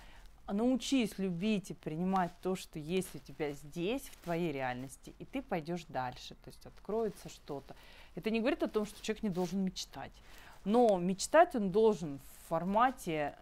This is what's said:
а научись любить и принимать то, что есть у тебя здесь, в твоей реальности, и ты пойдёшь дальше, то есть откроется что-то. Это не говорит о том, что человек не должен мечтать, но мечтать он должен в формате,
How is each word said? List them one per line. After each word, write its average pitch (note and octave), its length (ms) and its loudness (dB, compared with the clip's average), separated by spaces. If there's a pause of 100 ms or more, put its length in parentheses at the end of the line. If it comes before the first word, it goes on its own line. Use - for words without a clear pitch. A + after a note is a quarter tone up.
(480)
а G#3 60 -2
научись A#3+ 640 2
любить F#3+ 540 0
и - 20 -10
принимать F3 580 -2 (100)
то, F#3 140 0
что - 220 -10
есть F3 380 -2
у D3+ 40 -12
тебя D3 320 -4
здесь, E3+ 520 -4
в - 200 -16
твоей E3+ 280 0
реальности, C3 680 -6
и F3+ 80 -14
ты C4+ 160 -6
пойдёшь E3+ 440 -4
дальше, B2+ 580 -8
то - 60 -18
есть - 160 -18
откроется G3 640 -6
что-то. - 460 -12 (380)
Это F3+ 160 -4
не A3+ 100 2
говорит C4+ 220 2
о D#4 60 2
том, G#3 180 0
что - 180 -12
человек G#3+ 200 -2
не A3 60 2
должен F#3 340 0
мечтать, - 480 -6 (520)
но G#3+ 340 6
мечтать G3 580 6
он G3+ 160 0
должен F3 480 4
в - 300 -18
формате, F3 920 2